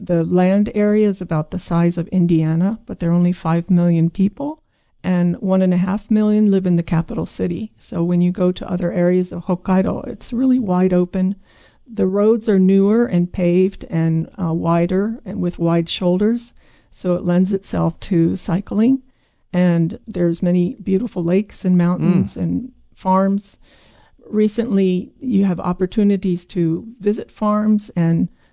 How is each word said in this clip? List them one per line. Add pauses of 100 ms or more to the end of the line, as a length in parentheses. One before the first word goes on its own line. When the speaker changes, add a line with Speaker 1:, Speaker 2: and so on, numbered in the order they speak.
Speaker 1:
The
land
area
is
about
the
size
of
Indiana,
but
there
are
only
five
million
people, (420)
and
one
and
a
half
million
live
in
the
capital
city.
So
when
you
go
to
other
areas
of
Hokkaido,
it's
really
wide
open. (540)
The
roads
are
newer
and
paved
and, (100)
uh,
wider
and
with
wide
shoulders, (380)
so
it
lends
itself
to
cycling. (500)
And
there's
many
beautiful
lakes
and
mountains
Speaker 2:
Mm.
Speaker 1:
and (220)
farms. (720)
Recently,
you
have
opportunities
to (140)
visit
farms
and (240)